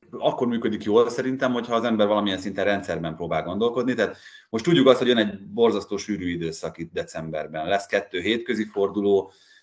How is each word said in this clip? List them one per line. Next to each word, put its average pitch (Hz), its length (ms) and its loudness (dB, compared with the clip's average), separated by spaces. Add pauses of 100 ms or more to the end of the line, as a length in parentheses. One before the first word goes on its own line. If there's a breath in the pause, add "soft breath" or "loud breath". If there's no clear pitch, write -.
(100)
Akkor 127 360 -2
működik 117 380 -4
jól 113 260 4
szerintem, 131 420 -2
hogyha 117 220 -4
az 117 100 0
ember 110 220 2
valamilyen 101 320 0
szinten 98 260 -4
rendszerben 85 520 -2
próbál 82 260 -4
gondolkodni. 117 520 -2
Tehát 107 220 0 (340 loud breath)
most 113 140 -4
tudjuk 160 220 6
azt, 123 120 10
hogy 123 100 2
jön 120 100 4
egy 98 220 0
borzasztó 104 560 2
sűrű 95 320 -4
időszak 82 500 -6
itt 85 140 -12
decemberben. 80 720 -8
Lesz 98 200 0
kettő 98 340 -4
hétközi 113 440 -2
forduló, 98 680 0 (300 soft breath)